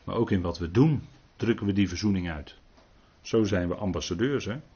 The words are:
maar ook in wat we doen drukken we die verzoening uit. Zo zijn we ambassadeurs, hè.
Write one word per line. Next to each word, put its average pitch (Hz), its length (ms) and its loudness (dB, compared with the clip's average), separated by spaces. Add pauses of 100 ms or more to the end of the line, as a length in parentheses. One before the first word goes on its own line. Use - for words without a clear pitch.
maar - 120 -6
ook 113 140 2
in 98 100 2
wat 85 180 -4
we 85 120 -4
doen 131 320 4 (340)
drukken 110 300 0
we 101 60 2
die 98 160 4
verzoening 90 420 -2
uit. 76 240 -10 (680)
Zo 110 220 2
zijn 92 240 0
we 87 60 -2
ambassadeurs, 98 680 -2
hè. 110 120 -6 (200)